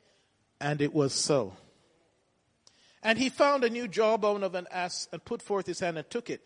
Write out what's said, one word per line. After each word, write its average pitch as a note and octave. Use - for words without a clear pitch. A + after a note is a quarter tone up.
And C#3+
it C#3+
was C#3
so. B2
And A3
he C4
found C#4+
a A#3+
new A#3+
jawbone G#3
of F#3
an F3+
ass F3+
and E3+
put -
forth G3
his F3+
hand E3+
and D3+
took A#3+
it C#3